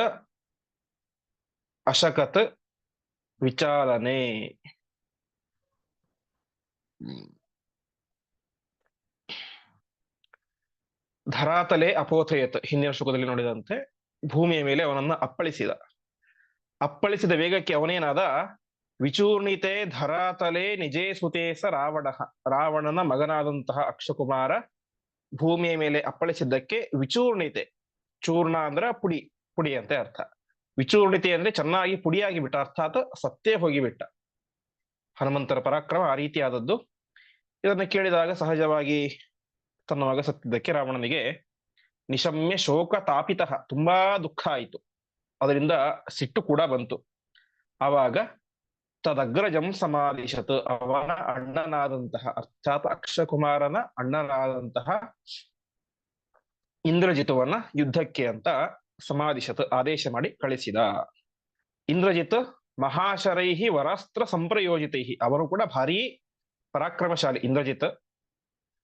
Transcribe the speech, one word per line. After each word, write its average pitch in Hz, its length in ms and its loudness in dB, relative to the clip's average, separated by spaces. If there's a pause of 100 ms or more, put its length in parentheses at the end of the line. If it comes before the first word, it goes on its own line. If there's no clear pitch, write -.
(1900)
അശകത് 151 560 4 (960)
ವಿಚಾಲನೆ. 131 800 2 (4000)
ಧರಾತಲೆ 165 680 2
ಅಪೋಥಯತ್ 151 720 2
ಹಿಂದಿನ 143 260 0
ಶ್ಲೋಕದಲ್ಲಿ 131 360 -2
ನೋಡಿದಂತೆ 120 680 -4 (340)
ಭೂಮಿಯ 156 360 2
ಮೇಲೆ 139 200 2
ಅವನನ್ನ 143 300 0
ಅಪ್ಪಳಿಸಿದ. 127 560 -4 (1120)
ಅಪ್ಪಳಿಸಿದ 196 500 0
ವೇಗಕ್ಕೆ 175 420 2
ಅವನೇನಾದ, 156 460 2 (800)
"ವಿಚೂರ್ಣಿತೆ 202 840 2
ಧರಾತಲೆ 175 880 -2
ನಿಜೇ 180 380 -2
ಸುತೆ 170 400 -2
ಸ 185 120 -6
ರಾವಣಃ." 147 580 -2 (260)
ರಾವಣನ 151 500 2
ಮಗನಾದಂತಹ 147 880 0
ಅಕ್ಷಕುಮಾರ 135 640 -2 (840)
ಭೂಮಿಯ 170 400 2
ಮೇಲೆ 151 260 2
ಅಪ್ಪಳಿಸಿದ್ದಕ್ಕೆ 160 880 -2 (100)
ವಿಚೂರ್ಣಿತೆ, 185 760 0 (480)
ಚೂರ್ಣ 165 360 2
ಅಂದ್ರ 156 340 0
ಪುಡಿ, 175 400 -4 (240)
ಪುಡಿ 147 200 0
ಅಂತ 110 160 -4
ಅರ್ಥ. 127 300 -2 (560)
ವಿಚೂರ್ಣಿತೆ 190 560 4
ಅಂದ್ರೆ 180 180 2
ಚೆನ್ನಾಗಿ 185 440 0
ಪುಡಿಯಾಗಿ 185 440 0
ಬಿಟ್ಟ, 131 160 -4
ಅರ್ಥಾತ್ 160 560 -2 (100)
ಸತ್ತೇ - 340 0
ಹೋಗಿಬಿಟ್ಟ. 143 480 0 (1160)
ಹನುಮಂತರ 139 400 0
ಪರಾಕ್ರಮ 151 420 0
ಆ 143 140 2
ರೀತಿಯಾದದ್ದು. 143 680 -2 (840)
ಇದನ್ನ 196 200 2
ಕೇಳಿದಾಗ 185 480 2
ಸಹಜವಾಗಿ 151 880 0 (680)
ತನ್ನ 143 160 0
ಮಗ 131 160 2
ಸತ್ತಿದ್ದಕ್ಕೆ 123 520 -2
ರಾವಣನಿಗೆ 131 760 -2 (640)
ನಿಶಮ್ಯ 160 480 0
ಶೋಕ 170 380 0
ತಾಪಿತಃ, 165 640 0
ತುಂಬಾ 185 560 2
ದುಃಖ 160 300 -6
ಆಯ್ತು, 127 360 -6 (580)
ಅದರಿಂದ 143 300 4 (380)
ಸಿಟ್ಟು - 320 -4
ಕೂಡ 151 200 2
ಬಂತು. 127 440 -2 (760)
ಆವಾಗ 135 360 4 (880)
ತದಗ್ರಜಂ 156 680 0
ಸಮಾದಿಶತ್, 139 960 -2
ಅವನ 127 440 -2
ಅಣ್ಣನಾದಂತಹ 131 1160 -4
ಅರ್ಥಾತ್ - 600 -4
ಅಕ್ಷಕುಮಾರನ 147 920 0
ಅಣ್ಣನಾದಂತಹ 135 1400 -4 (1700)
ಇಂದ್ರಜಿತುವನ್ನ 160 720 2 (200)
ಯುದ್ಧಕ್ಕೆ 143 520 0
ಅಂತ 107 200 -4 (600)
ಸಮಾದಿಶತ್ 139 640 -2
ಆದೇಶ 143 340 0
ಮಾಡಿ 120 240 -2
ಕಳಿಸಿದ. 127 440 -4 (1120)
ಇಂದ್ರಜಿತ್ 185 720 2 (180)
ಮಹಾಶರೈಹಿ 180 880 0
ವರಾಸ್ತ್ರ 175 560 0
ಸಂಪ್ರಯೋಜಿತೈಹಿ, 165 960 -2
ಅವನು 143 260 2
ಕೂಡ 196 160 0
ಭಾರಿ 165 600 -2 (500)
ಪರಾಕ್ರಮಶಾಲಿ 160 680 0
ಇಂದ್ರಜಿತ್. 131 440 -2 (1000)